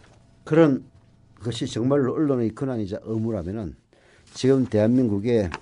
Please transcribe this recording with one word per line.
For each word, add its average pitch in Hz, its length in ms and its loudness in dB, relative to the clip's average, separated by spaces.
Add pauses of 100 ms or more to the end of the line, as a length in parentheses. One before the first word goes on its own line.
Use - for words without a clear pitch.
(420)
그런 156 420 4 (540)
것이 123 280 -6
정말로 131 480 0
언론의 127 400 0
권한이자 110 500 -6
의무라면은 107 680 -6 (580)
지금 131 320 2
대한민국의 110 840 2 (120)